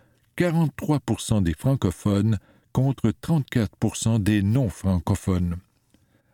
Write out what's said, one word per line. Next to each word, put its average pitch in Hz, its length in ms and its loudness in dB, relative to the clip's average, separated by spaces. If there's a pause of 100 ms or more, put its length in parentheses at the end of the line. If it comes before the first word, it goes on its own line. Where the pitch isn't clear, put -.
(360)
quarante-trois 160 640 0
pour - 200 -2
cent 104 220 0
des 85 100 2
francophones 101 840 0 (340)
contre 131 380 0
trente-quatre 131 640 -2
pour - 200 -2
cent 113 240 0
des 104 220 2
non-francophones. 95 1160 0 (760)